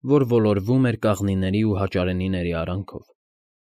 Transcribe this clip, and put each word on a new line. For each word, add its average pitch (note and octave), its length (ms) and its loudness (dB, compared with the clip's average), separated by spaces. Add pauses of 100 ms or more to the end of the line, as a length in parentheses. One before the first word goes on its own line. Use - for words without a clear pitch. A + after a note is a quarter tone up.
որ C3+ 220 4
ոլորվում A2+ 640 2
էր A#2 100 -2
կաղնիների G2 640 0
ու G#2+ 160 0
հաճարենիների F#2 760 -2
արանքով, F2+ 500 -8 (640)